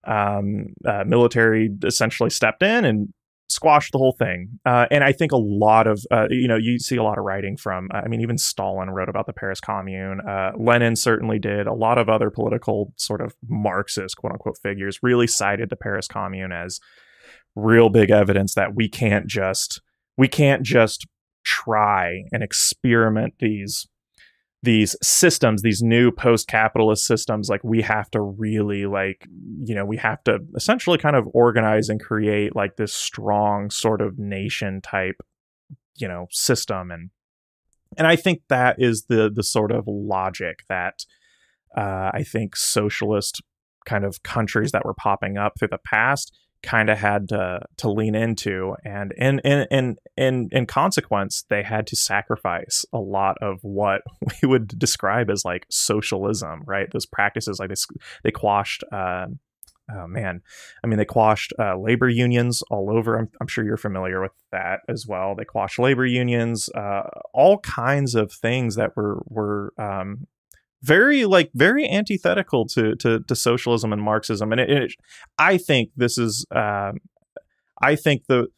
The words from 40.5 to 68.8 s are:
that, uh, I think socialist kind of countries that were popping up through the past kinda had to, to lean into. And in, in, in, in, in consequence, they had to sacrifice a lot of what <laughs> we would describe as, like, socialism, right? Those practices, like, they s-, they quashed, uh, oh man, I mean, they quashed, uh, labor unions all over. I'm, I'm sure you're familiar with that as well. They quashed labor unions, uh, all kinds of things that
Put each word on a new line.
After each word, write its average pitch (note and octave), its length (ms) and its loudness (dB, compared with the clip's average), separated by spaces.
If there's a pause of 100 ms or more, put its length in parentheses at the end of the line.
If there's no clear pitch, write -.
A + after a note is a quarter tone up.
that, F#2 380 -6 (720)
uh, F#2+ 340 -4
I G2+ 120 -4
think A2 320 -6
socialist - 880 -2 (420)
kind G#2 180 -4
of G2 200 -8
countries A2 480 -2
that - 120 -2
were G#2+ 120 -6
popping G2+ 420 -2
up G2+ 220 -4
through G#2+ 80 0
the G2 100 -6
past B2 580 -2 (280)
kinda G#2+ 320 2
had G#2 340 0
to, F#2 300 -4 (180)
to A2 140 -2
lean G#2+ 240 0
into. G2+ 680 -2
And G2+ 340 -10
in, C3+ 220 2
in, C#3 300 2
in, B2+ 260 0 (220)
in, B2+ 340 0
in B2 140 0
consequence, A2 840 -2
they G#2 140 0
had G#2+ 240 -4
to - 100 -8
sacrifice F#2+ 960 -4
a - 60 -6
lot G2 420 -2
of G2 220 -6
what G2+ 400 -2 (200)
<laughs> - 200 -6
we C3+ 60 2
would B2 220 2
describe A2 600 -2
as, G2+ 160 -2
like, F2+ 240 -6
socialism, G2+ 960 -4
right? G2 260 -4
Those - 140 -6
practices, G#2 540 -4
like, F#2+ 100 -8
they G2 40 -8
s-, - 120 -6 (380)
they A2 80 0
quashed, G2+ 600 -2
uh, F#2 360 -6 (680)
oh F2+ 120 -12
man, F#2 340 -8 (420)
I A#2+ 40 -4
mean, A2 100 0
they G#2+ 80 2
quashed, G#2+ 540 2
uh, G2 180 0
labor A#2 320 2
unions A#2+ 640 2
all G2+ 180 -4
over. A2+ 300 0
I'm, A2 100 -4 (100)
I'm B2+ 80 -6
sure - 160 -4
you're G#2+ 140 -2
familiar F#2 420 -6
with F#2+ 140 -6 (180)
that F#2 280 -4 (100)
as A2 180 -8
well. F#2+ 280 -4
They G#2+ 100 -10
quashed G2+ 320 -6
labor B2+ 300 2
unions, A#2+ 600 -2
uh, G2+ 340 -6 (280)
all F#3 280 6
kinds C3 560 -2
of G#2+ 160 2
things A#2 440 -2
that A2+ 220 0